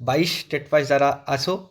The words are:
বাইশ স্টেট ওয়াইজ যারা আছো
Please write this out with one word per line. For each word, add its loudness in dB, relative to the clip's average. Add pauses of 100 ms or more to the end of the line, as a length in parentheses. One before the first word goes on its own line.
বাইশ -2
স্টেট -6
ওয়াইজ 2
যারা 2
আছো -4